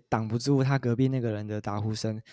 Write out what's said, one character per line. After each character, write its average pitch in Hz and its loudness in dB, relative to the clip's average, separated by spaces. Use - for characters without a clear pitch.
挡 110 0
不 117 -2
住 135 4
他 135 2
隔 120 2
壁 131 4
那 131 0
个 117 -2
人 104 -4
的 107 -4
打 104 -4
呼 107 -2
声， 110 -4